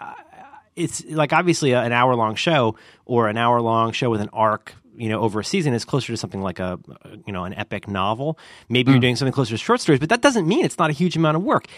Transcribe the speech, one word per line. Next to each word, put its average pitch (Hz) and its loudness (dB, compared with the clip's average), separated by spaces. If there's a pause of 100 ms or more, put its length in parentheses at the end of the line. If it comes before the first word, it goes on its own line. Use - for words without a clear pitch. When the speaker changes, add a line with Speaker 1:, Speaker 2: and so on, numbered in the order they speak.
Speaker 1:
I, - -16 (600)
it's 160 -6
like, 156 0
obviously, 160 2
a, 123 2
an 117 -2
hour-long 120 2
show 127 0 (300)
or 117 2
an 107 -4
hour-long 117 0
show 127 -2
with 107 -2
an 104 -6
arc, 110 -2 (220)
you 117 -6
know, 110 -2
over 107 0
a 101 -4
season 147 -2
is 117 -2
closer - -2
to 110 -6
something 95 -8
like 95 -6
a, 90 -6 (460)
you 107 -10
know, 90 -8
an 92 -12
epic 104 -10
novel. 107 -2 (320)
Maybe 123 4
you're 131 6
Speaker 2:
Mm. - 4
Speaker 1:
doing 123 2
something 131 -2
closer 120 0
to 113 -2
short 233 0
stories, 139 4
but 156 -2
that 240 0
doesn't 233 4
mean 254 2
it's - -4
not 160 0
a - -4
huge 170 -2
amount 160 2
of 170 -2
work. 254 0 (120)